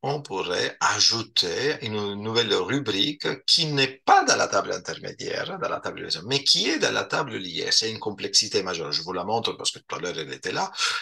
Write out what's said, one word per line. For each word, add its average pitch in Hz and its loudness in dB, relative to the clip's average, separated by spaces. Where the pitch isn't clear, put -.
on 143 -2
pourrait 95 -2
ajouter 113 2
une 104 -2
nouvelle 110 0
rubrique 107 0
qui 165 4
n'est 139 2
pas 392 8
dans 120 4
la 101 2
table - 0
intermédiaire, 85 -6
dans 98 -4
la - -4
table - -8
liaison, - -4
mais 139 0
qui 175 6
est 311 2
dans 123 2
la 104 0
table 120 -2
liée. 87 -4
C'est 113 2
une 110 -8
complexité 104 0
majeure. 82 -4
Je 80 -2
vous 87 -8
la 90 -2
montre 110 0
parce - -4
que - -12
tout - -10
à - -6
l'heure, - -6
elle - -8
était - -6
là - -2